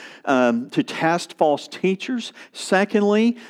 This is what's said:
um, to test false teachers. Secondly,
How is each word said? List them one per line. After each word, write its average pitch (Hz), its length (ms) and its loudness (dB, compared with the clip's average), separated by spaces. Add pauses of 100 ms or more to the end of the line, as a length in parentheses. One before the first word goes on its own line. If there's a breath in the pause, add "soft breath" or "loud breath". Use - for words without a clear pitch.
(260 loud breath)
um, 123 460 2
to - 120 0
test - 540 -2
false 147 320 2
teachers. 190 640 -4 (180 loud breath)
Secondly, 208 840 2 (120)